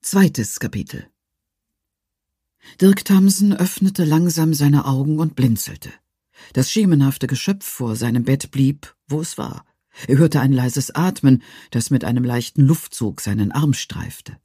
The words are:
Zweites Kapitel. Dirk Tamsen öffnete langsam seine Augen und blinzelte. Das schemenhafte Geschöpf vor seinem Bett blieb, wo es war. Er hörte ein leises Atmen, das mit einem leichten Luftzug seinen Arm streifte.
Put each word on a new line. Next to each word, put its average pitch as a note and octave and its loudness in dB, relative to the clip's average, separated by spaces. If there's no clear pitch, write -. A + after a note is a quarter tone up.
Zweites D#3+ 0
Kapitel. - -10
Dirk G3 4
Tamsen G3 4
öffnete F#3 0
langsam D#3+ 2
seine C#3+ 4
Augen C#3 -2
und D#3 -2
blinzelte. - -2
Das C3 0
schemenhafte D3 2
Geschöpf G3 -4
vor A2+ -6
seinem A#2+ -2
Bett C3+ -2
blieb, C#3 -2
wo D3 -4
es - -10
war. - -12
Er C3+ 4
hörte D#3 4
ein C3+ 2
leises B2+ -2
Atmen, D3 2
das A#2 -4
mit C3 0
einem A#2+ -2
leichten A#2+ -2
Luftzug C3+ 0
seinen G#2 -2
Arm D3 0
streifte. - -12